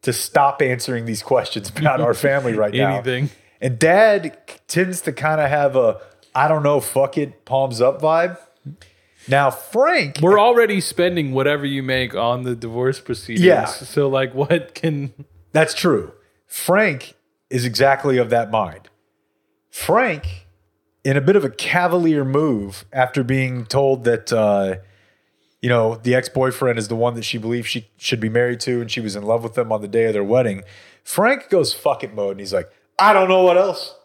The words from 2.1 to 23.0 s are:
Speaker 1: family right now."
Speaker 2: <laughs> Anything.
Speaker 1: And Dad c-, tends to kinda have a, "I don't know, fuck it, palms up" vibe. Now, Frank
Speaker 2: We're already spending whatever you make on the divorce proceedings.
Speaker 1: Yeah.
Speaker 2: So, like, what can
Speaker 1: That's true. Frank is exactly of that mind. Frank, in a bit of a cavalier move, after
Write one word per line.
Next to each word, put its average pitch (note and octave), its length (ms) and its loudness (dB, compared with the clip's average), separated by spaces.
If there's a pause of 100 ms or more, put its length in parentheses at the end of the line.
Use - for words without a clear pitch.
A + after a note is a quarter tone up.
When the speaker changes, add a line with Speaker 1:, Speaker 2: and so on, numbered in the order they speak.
Speaker 1:
family C3+ 400 -2
right G#2 200 -2
now." G2+ 220 0
Speaker 2:
<laughs> - 0 -
Anything. B2+ 340 -2 (320)
Speaker 1:
And B2+ 180 -2
Dad F#3 580 4 (100)
c-, - 100 -20 (100)
tends F#3 340 -2
to D3 120 -6
kinda D#3 340 0
have C#3+ 300 0
a, A#2 220 2 (360)
"I C#3 140 4
don't D#3 140 0
know, C#3+ 180 2
fuck C3+ 360 -2
it, C#3+ 280 -6
palms C3 360 -2
up" C#3 200 2
vibe. E3 360 0 (920)
Now, C#3 240 2
Frank B3 680 -2
Speaker 2:
We're F#3 200 6
already A3 420 4
spending F3 500 -2
whatever C#3+ 320 0
you C#3 200 -4
make C3 320 -2
on A#2+ 260 -2
the B2 140 -4
divorce A#2+ 440 -4
proceedings. A#2+ 460 -2
Speaker 1:
Yeah. C#3 200 6
Speaker 2:
So, C#3 440 -2
like, C3 240 -2
what D3+ 400 -2
can C#3+ 400 -6 (380)
Speaker 1:
That's D#3 240 2
true. A2+ 380 0 (340)
Frank F3+ 680 -2 (380)
is B2 120 -2
exactly C3+ 540 2
of A#2 140 0
that A#2 180 0
mind. G2 400 -4 (800)
Frank, - 800 -2 (560)
in C#3 140 2
a C#3+ 40 0
bit F3 140 4
of E3+ 100 2
a C3+ 60 -2
cavalier E3+ 720 0
move, C3 680 -2
after B2+ 320 0